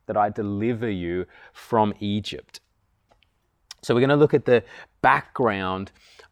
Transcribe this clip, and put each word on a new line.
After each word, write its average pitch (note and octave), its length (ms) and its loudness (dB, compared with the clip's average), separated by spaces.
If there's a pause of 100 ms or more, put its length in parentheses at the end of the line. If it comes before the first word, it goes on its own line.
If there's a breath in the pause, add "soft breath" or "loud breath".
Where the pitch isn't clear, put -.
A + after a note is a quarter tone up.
that G#2 120 -4
I G#2 120 2
deliver A2 600 -4
you F2+ 360 -6 (280 soft breath)
from G#2+ 460 0
Egypt." - 600 -8 (1200)
So B2 140 0
we're B2 60 4
gonna C#3 160 4
look D3 160 4
at C#3 120 0
the A#2+ 180 4 (380 loud breath)
background G2+ 880 0 (400 soft breath)